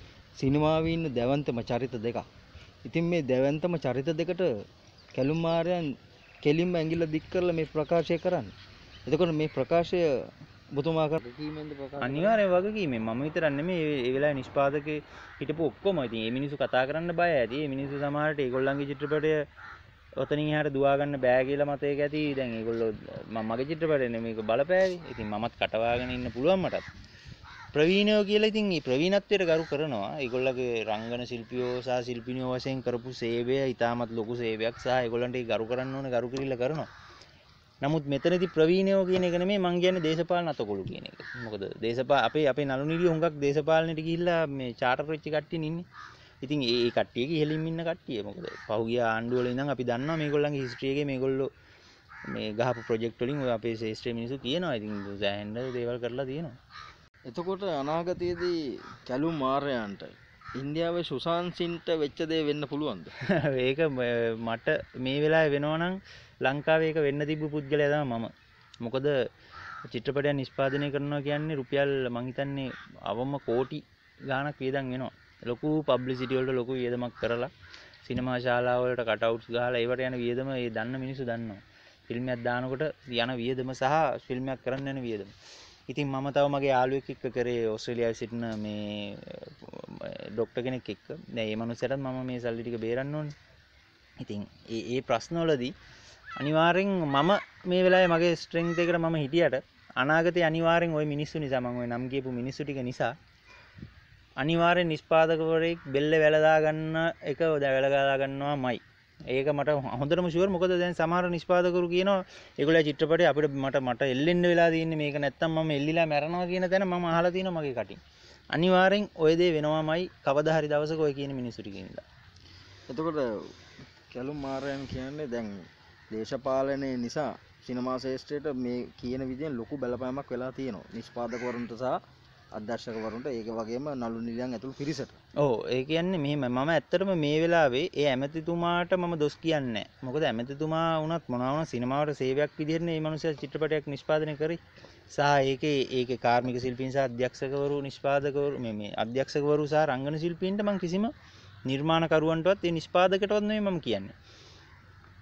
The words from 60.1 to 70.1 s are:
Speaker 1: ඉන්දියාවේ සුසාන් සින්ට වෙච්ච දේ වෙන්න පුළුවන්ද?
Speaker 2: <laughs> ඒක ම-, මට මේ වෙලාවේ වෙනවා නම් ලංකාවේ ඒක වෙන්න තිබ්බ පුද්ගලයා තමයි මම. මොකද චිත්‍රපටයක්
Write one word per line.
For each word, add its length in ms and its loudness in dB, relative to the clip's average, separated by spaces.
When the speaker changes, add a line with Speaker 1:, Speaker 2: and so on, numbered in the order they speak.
Speaker 1:
ඉන්දියාවේ 520 -2
සුසාන් 480 -2
සින්ට 340 -6
වෙච්ච 260 -2
දේ 220 0
වෙන්න 200 0
පුළුවන්ද? 420 -4
Speaker 2:
<laughs> 240 2
ඒක 260 2
ම-, 540 0
මට 280 -4
මේ 260 -2
වෙලාවේ 320 4
වෙනවා 260 0
නම් 160 0
ලංකාවේ 520 2
ඒක 100 0
වෙන්න 240 2
තිබ්බ 240 -2
පුද්ගලයා 440 0
තමයි 180 0
මම. 180 -2
මොකද 300 -2
චිත්‍රපටයක් 500 -2